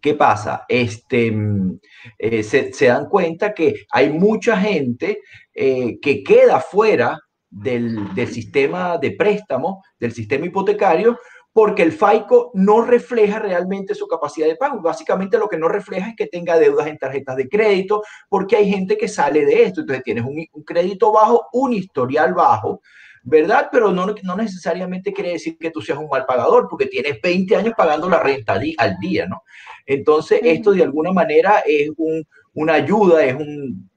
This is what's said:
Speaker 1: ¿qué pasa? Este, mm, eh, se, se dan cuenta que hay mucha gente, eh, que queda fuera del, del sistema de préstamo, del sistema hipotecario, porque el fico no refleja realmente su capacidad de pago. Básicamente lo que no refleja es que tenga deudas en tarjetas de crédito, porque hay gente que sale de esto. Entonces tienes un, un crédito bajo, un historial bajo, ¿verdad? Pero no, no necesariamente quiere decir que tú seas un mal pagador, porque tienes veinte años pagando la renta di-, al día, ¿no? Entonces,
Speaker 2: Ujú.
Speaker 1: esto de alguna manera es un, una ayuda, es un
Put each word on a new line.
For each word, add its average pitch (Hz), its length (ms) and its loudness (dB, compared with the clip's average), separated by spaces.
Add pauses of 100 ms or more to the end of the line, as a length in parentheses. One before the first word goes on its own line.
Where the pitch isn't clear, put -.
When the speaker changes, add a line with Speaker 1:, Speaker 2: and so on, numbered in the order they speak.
Speaker 1:
¿qué 147 120 0
pasa? 113 540 0
Este, 117 640 -2
mm, 101 480 -2 (400)
eh, 113 240 -2
se, 123 300 0
se 135 140 2
dan 139 200 2
cuenta 180 460 -2
que - 380 -2
hay 139 200 2
mucha 202 460 2
gente, 175 640 -2 (320)
eh, 127 460 -2
que - 240 -2
queda 233 360 6
fuera 160 600 0 (300)
del, 113 640 -6
del 120 140 -4
sistema 165 720 -2
de 117 120 -2
préstamo, 190 720 -2 (140)
del 117 140 -6
sistema 131 340 -6
hipotecario, 190 720 2 (340)
porque 202 300 4
el 160 100 4
fico 220 640 2
no 208 300 4
refleja 226 560 2
realmente 190 560 -4
su 202 120 -10
capacidad 151 380 -4
de 160 100 2
pago. 269 240 -4
Básicamente 190 600 -2
lo 214 100 -2
que 165 80 -6
no 160 100 -6
refleja 196 420 -6
es 226 60 -16
que 202 120 -6
tenga 175 320 -2
deudas 147 260 4
en 156 140 -10
tarjetas 139 360 -8
de 131 140 -4
crédito, 202 540 0 (260)
porque 190 260 0
hay 208 140 4
gente 190 260 -2
que 220 120 -4
sale 156 360 0
de 160 200 4
esto. 190 180 -2
Entonces 127 220 -4
tienes 117 200 -4
un, 147 280 -8
un 151 120 -20
crédito 185 480 0
bajo, 226 420 4
un 247 200 0
historial 156 640 -2
bajo, - 460 0 (420)
¿verdad? 165 480 2
Pero 220 200 2
no, 180 140 0 (160)
no 180 160 -6
necesariamente 185 720 -6
quiere 175 200 -6
decir 165 260 -8
que 160 140 -8
tú 156 100 -10
seas 147 160 -6
un 151 100 -10
mal 135 200 -2
pagador, 135 420 2
porque 139 160 -4
tienes 131 340 -6
veinte 185 360 0
años 214 200 0
pagando 165 320 0
la 170 120 4
renta 131 400 -2
di-, 160 180 -4
al - 220 0
día, - 260 -2
¿no? - 160 -10 (440)
Entonces, 151 560 2
Speaker 2:
Ujú. 165 80 4
Speaker 1:
esto 165 220 2
de 185 120 4
alguna 151 280 -2
manera 170 540 4
es 147 320 2
un, 160 280 -2 (280)
una 156 220 0
ayuda, 160 500 4
es 127 80 0
un 147 640 -10